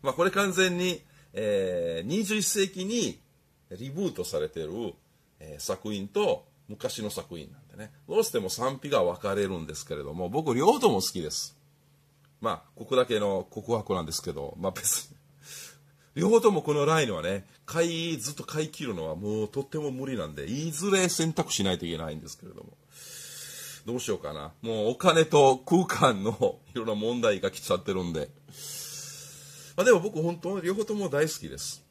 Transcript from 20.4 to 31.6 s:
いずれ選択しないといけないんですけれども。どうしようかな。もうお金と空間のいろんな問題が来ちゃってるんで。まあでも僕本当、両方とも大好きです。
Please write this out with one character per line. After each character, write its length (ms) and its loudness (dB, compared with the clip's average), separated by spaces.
い 240 -4
ず 200 -2
れ 180 4
選 240 0
択 200 -2
し 120 0
な 80 4
い 60 0
と 80 -6
い 60 -4
け 60 -4
な 120 -6
い 60 -8
ん 40 -12
で 80 -16
す 100 -16
け 80 -20
れ 60 -18
ど 100 -18
も。 140 -20
ど 80 -6
う 60 -4
し 80 -8
よ 80 0
う 20 -10
か 140 -8
な。 200 -10
も 240 0
う 40 4
お 60 -2
金 280 8
と 340 8
空 260 4
間 400 4
の 340 0
い 20 -4
ろ 80 -4
ん 40 -2
な 60 0
問 260 0
題 200 4
が 100 0
来 100 -12
ち 120 -2
ゃ 40 4
っ 80 -6
て 100 0
る 100 0
ん 80 -2
で。 160 -2
ま 60 0
あ 20 2
で 80 10
も 80 8
僕 200 -4
本 180 0
当、 220 -4
両 140 0
方 100 -2
と 100 -4
も 140 -2
大 180 2
好 80 -4
き 140 -12
で 80 -10
す。 340 -10